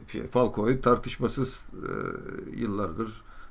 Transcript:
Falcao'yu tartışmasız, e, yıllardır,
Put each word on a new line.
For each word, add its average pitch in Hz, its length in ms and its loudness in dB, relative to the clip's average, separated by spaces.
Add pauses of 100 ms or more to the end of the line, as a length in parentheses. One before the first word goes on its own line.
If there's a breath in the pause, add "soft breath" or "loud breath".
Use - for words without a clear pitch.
(300)
Falcao'yu 120 500 4
tartışmasız, 123 920 2
e, - 880 -6
yıllardır, 104 600 -2 (280 soft breath)